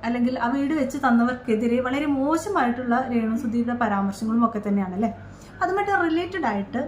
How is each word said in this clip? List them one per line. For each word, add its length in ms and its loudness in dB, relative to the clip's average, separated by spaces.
അല്ലെങ്കിൽ 280 0
ആ 100 0
വീട് 240 0
വെച്ച് 240 -2
തന്നവർക്കെതിരെ 800 2
വളരെ 300 0
മോശമായിട്ടുള്ള 800 0
രേണു 300 0
സുധിയുടെ 400 -2
പരാമർശങ്ങളും 680 0
ഒക്കെ 180 -4
തന്നെയാണല്ലേ. 440 0
അതുമായിട്ട് 320 0
റിലേറ്റഡ് 440 -2
ആയിട്ട് 380 -4